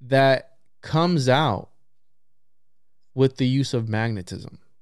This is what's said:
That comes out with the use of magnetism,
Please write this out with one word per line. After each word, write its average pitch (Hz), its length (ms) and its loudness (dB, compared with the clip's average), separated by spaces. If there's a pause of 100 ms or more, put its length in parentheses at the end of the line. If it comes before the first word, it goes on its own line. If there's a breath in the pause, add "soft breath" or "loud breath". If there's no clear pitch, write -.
That 135 560 0 (240)
comes 160 460 2
out 127 420 0 (1400)
with 135 240 0
the 131 80 0
use 131 260 0
of 113 160 -4
magnetism, 110 720 -6 (240)